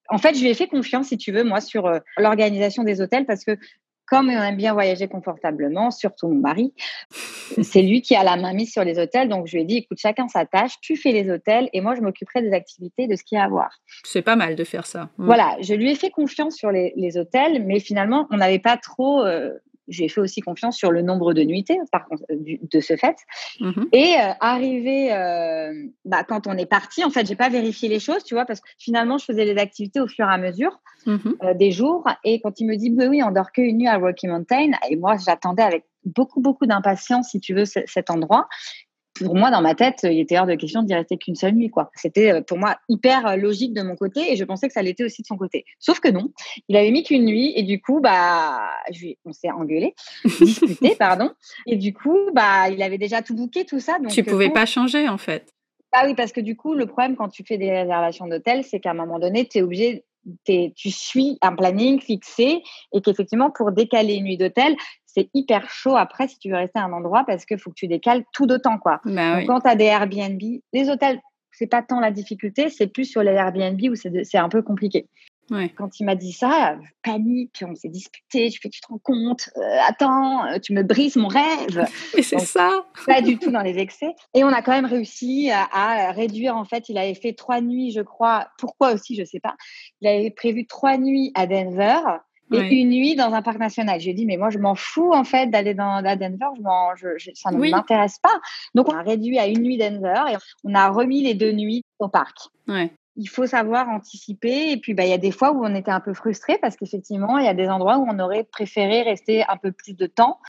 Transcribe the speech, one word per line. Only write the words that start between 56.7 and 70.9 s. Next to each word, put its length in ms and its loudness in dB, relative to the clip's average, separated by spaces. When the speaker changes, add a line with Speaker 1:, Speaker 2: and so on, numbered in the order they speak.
Speaker 1:
le 120 0
problème 300 -2
quand 120 -6
tu 160 -20
fais 140 -4
des 140 -2
réservations 560 -2
d'hôtel, 340 -2
c'est 160 -8
qu'à 140 -4
un 20 -6
moment 240 -6
donné, 280 0
t'es 160 0
obligé, 420 -2
t'es, 320 2
tu 140 -8
suis 520 -2
un 140 2
planning 440 2
fixé 640 -2
et 60 0
qu'effectivement, 500 0
pour 220 -2
décaler 420 2
une 100 -4
nuit 120 -4
d'hôtel, 400 2
c'est 260 0
hyper 380 0
chaud 260 0
après 320 0
si 100 -20
tu 120 -10
veux 60 -2
rester 220 -4
à 60 -4
un 80 -6
endroit 340 0
parce 200 -4
qu'il 120 -6
faut 120 -18
que 60 -16
tu 120 -6
décales 360 0
tout 120 2
d'autant, 320 2
quoi. 280 0
Speaker 2:
Bah 260 0
Speaker 1:
Donc, 80 2
Speaker 2:
oui. 60 -2
Speaker 1:
quand 140 2
t'as 140 6
des 120 4
Airbnb, 540 0
les 160 0